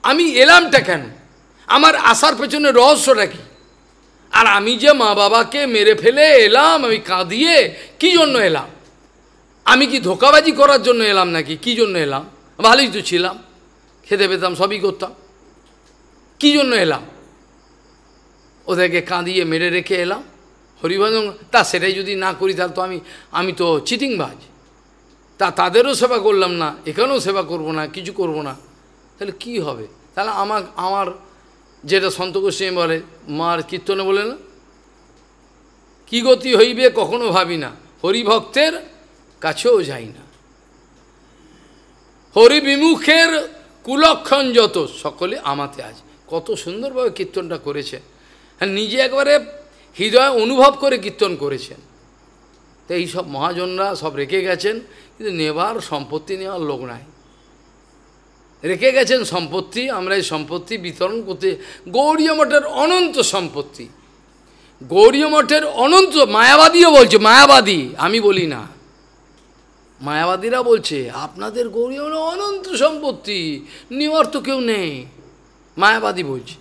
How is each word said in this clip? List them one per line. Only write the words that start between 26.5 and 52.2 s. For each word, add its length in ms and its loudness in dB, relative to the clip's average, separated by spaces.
না, 260 -6
এখানেও 340 -2
সেবা 220 -4
করব 280 -8
না, 160 -6
কিছু 260 -14
করব 300 -6
না, 140 -10
তাহলে 220 -12
কি 180 -10
হবে? 280 -8
তাহলে 160 -6
আমার, 320 -4
আমার 300 -4
যেটা 260 -2
সন্ত 260 -8
গোস্বামী 400 -4
বলে, 240 -2
মার 340 -4
কীর্তনে 400 -6
বলে 220 -2
না, 120 -10
"কি 140 -2
গতি 340 0
হইবে 400 4
কখনো 340 -2
ভাবি 280 0
না, 140 -8
হরিভক্তের 680 0
কাছেও 420 0
যাই 220 -10
না, 180 -20
হরি 240 8
বিমুখের 880 2
কুলক্ষণ 680 0
যত, 340 2
সকলে 360 -8
আমাতে 440 -8
আজ।" 120 -18
কত 260 -6
সুন্দরভাবে 560 -6
কীর্তনটা 480 -8
করেছে। 420 -10
হ্যাঁ, 120 -4
নিজে 280 -4
একবারে 400 2
হৃদয় 320 2
অনুভব 500 4
করে 180 0
কীর্তন 380 -4
করেছেন। 400 -10